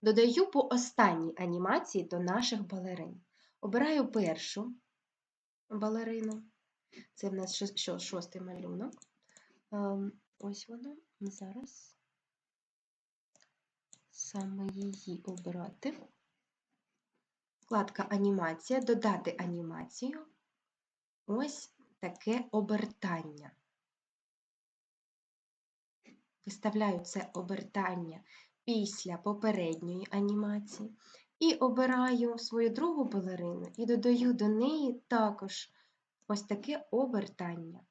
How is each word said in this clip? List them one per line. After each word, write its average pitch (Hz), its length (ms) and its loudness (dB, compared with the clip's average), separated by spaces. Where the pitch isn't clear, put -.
Додаю 233 480 6
по 277 180 4
останній 185 680 4
анімації 180 680 0
до 175 160 -2
наших 202 460 0
балерин. 180 540 -8
Обираю 262 520 2
першу 208 640 0
балерину. 220 720 -2
Це - 140 -4
в 190 60 -4
нас 185 200 -4
шо-, 196 220 -4
що, 180 220 -4
шостий 180 440 -8
малюнок. 180 500 -8
Ем, 202 400 -2
ось 202 300 -10
воно. 247 280 -12
Зараз 202 760 -12
саме 196 640 -6
її 196 520 -8
обирати. 180 760 -8
Вкладка 202 500 -2
"Анімація", 196 680 0
додати 214 580 2
анімацію. 175 880 -8
Ось 269 460 -2
таке 214 500 -2
обертання. 190 1000 -2
Виставляю 202 540 0
це - 340 -6
обертання 180 840 -4
після 202 520 -2
попередньої 180 920 0
анімації. 208 840 0
І 320 160 6
обираю 254 840 4
свою 233 320 2
другу 311 340 2
балерину 180 720 -2
і 233 100 -2
додаю 240 460 6
до 208 160 4
неї 254 600 2
також 208 600 0
ось 208 140 0
таке 285 480 -4
обертання. 180 920 -2